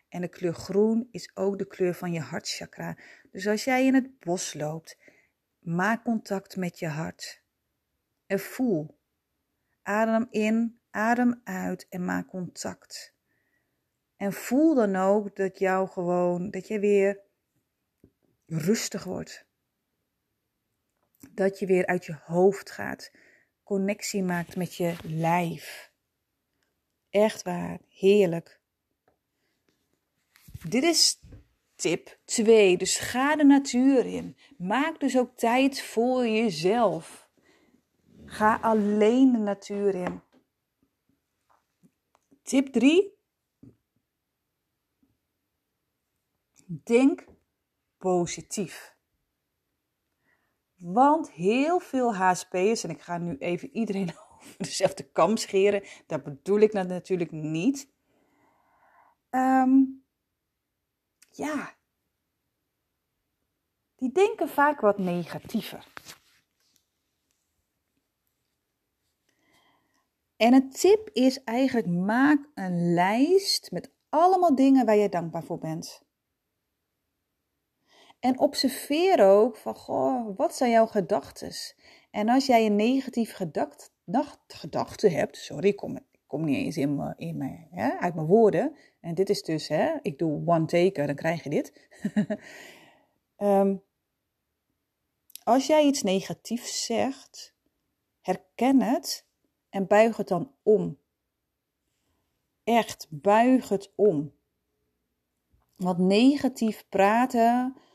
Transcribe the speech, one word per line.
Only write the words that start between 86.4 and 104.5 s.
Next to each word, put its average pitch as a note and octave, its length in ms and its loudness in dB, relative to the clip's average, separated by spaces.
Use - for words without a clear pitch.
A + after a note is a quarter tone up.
niet C#3 120 0
eens B2+ 200 -6
in C#3+ 180 -2
mijn, D3+ 220 -8
in E3 200 -10
mijn, - 340 -10
hè, A#3 260 -4
uit F3+ 180 -4
mijn D#3 120 -6
woorden. G#3+ 480 4
En E3+ 140 -10
dit F#3+ 160 -2
is G3+ 120 -2
dus, D#3+ 260 -6
hè, A#3+ 340 -2
ik - 160 -8
doe D#3+ 280 -4
one D#3+ 200 2
taker, F3 420 0
dan D3 80 -4
krijg E3 280 -6
je C#3 60 -10
dit. G3+ 240 -4
<laughs> G#3 260 -2
Ehm, G3 380 2
als C4 240 2
jij D#4 180 4
iets C#4+ 180 0
negatiefs F#3+ 800 -6
zegt, - 720 -6
herken A#3+ 600 0
het C4 460 -4
en G3 180 -6
buig A3 300 4
het G3 100 -6
dan F3 240 -4
om. F3+ 360 2
Echt, - 460 -2
buig A3 600 2
het G3 260 -4
om. D#3+ 380 2